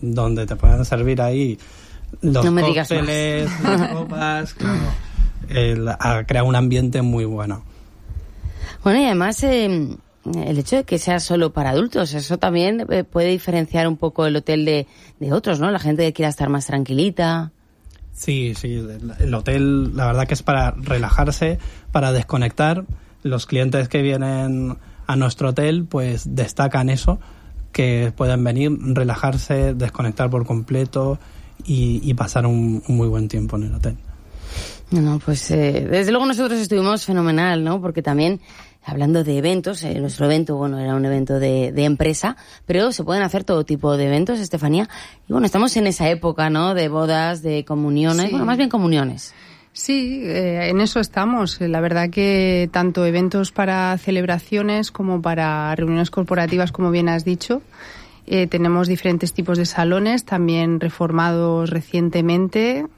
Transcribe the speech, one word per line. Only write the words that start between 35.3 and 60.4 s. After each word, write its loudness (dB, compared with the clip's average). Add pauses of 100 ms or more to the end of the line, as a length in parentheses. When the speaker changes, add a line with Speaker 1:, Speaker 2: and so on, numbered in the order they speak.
Speaker 2:
eh, 2
desde 2
luego 2
nosotros 0
estuvimos 0
fenomenal, 2
¿no? 0
Porque -4
también, 0 (420)
hablando 2
de 0
eventos, -2
eh, -4
nuestro -2
evento, 2
bueno, -2
era -2
un 0
evento 0
de, 0
de 0
empresa, 0 (260)
pero 2
se -6
pueden 0
hacer -2
todo 0
tipo 0
de 2
eventos, 0
Estefanía. 0 (400)
Y -4
bueno, 2
estamos 2
en 2
esa 0
época, 0
¿no? 2
De 0
bodas, 0
de -2
comuniones, 2
Speaker 3:
Sí. -4
Speaker 2:
bueno, 0
más 0
bien 0
comuniones. 0 (400)
Speaker 3:
Sí, -4
eh, -2
en 2
eso 2
estamos. 0
La 0
verdad 0
que 2
tanto 2
eventos 0
para 0
celebraciones 0
como -2
para 0
reuniones 0
corporativas, 0
como 0
bien 2
has -2
dicho, -2 (720)
eh, 2
tenemos 2
diferentes 0
tipos -2
de 2
salones, 0
también 0